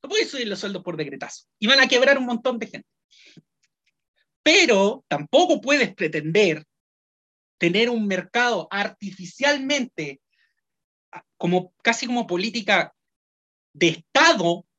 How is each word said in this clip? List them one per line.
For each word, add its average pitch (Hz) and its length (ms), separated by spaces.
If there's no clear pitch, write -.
No - 80
puedes 427 200
subir 247 180
los 190 120
sueldos 196 240
por 170 120
decretazo 139 500
y 208 80
van 269 140
a 262 60
quebrar 262 300
un 254 80
montón 240 340
de - 80
gente. - 200
Pero 262 680
tampoco 262 540
puedes 269 320
pretender 160 720
tener 196 320
un 226 180
mercado 196 640
artificialmente, 202 1500
como, 180 440
casi 226 260
como 240 200
política 196 680
de 165 160
Estado 196 760